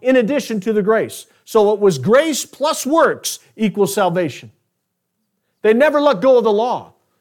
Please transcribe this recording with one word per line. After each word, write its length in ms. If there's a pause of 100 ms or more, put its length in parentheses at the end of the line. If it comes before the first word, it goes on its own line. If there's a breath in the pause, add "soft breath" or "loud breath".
in 140
addition 460
to 120
the 100
grace. 440 (180)
So 280
it 80
was 180
grace 480
plus 400
works 540 (160 soft breath)
equals 360
salvation. 600 (1080)
They 120
never 260
let 200
go 180
of 60
the 80
law. 400 (280)